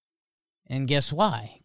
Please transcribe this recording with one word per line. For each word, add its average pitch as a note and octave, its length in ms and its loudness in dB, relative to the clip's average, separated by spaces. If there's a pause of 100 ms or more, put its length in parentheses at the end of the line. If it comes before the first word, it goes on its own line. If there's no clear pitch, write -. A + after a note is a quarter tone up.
(680)
And C3+ 180 -2
guess C#3 260 0
why? D3 520 0